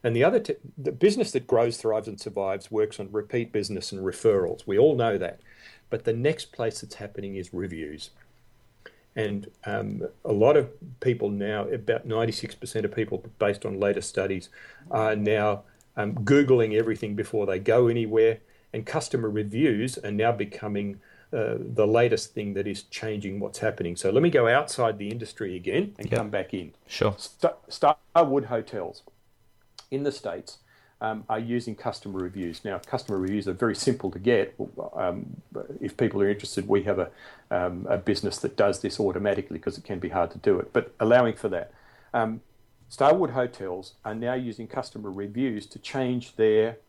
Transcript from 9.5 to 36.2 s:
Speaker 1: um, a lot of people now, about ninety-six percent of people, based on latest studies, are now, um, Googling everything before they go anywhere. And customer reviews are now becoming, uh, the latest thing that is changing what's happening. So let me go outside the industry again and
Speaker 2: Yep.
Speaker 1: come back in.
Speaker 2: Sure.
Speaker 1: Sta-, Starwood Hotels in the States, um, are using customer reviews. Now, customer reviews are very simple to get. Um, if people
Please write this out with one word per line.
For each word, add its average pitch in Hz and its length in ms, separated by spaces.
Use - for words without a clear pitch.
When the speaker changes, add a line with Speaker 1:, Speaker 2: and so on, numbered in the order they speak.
Speaker 1:
um, 104 420
a 110 80
lot 117 240
of 135 120
people 110 300
now, 101 380
about 113 360
ninety-six 113 500
percent 113 300
of 104 100
people, 107 300
based 101 260
on 98 160
latest 101 300
studies, 98 400
are 110 260
now, 104 460
um, 104 200
Googling 120 640
everything 110 380
before 104 300
they 95 120
go 113 300
anywhere. 113 520
And 113 100
customer 120 460
reviews 110 680
are 104 140
now 110 200
becoming, 104 680
uh, 113 260
the 110 280
latest 113 480
thing 104 200
that 101 120
is 101 160
changing 104 580
what's 101 200
happening. 90 360
So 95 140
let 123 120
me 170 80
go 123 180
outside 120 500
the 101 100
industry 107 480
again 117 420
and 107 120
Speaker 2:
Yep. 117 80
Speaker 1:
come 107 120
back 98 220
in. 87 220
Speaker 2:
Sure. - 300
Speaker 1:
Sta-, - 400
Starwood 156 760
Hotels 110 580
in 135 120
the 143 80
States, - 480
um, 110 280
are 110 100
using 117 380
customer - 420
reviews. 90 460
Now, 95 140
customer 104 400
reviews 98 280
are 95 60
very 104 240
simple 123 340
to 90 80
get. 104 400
Um, - 480
if - 160
people 104 260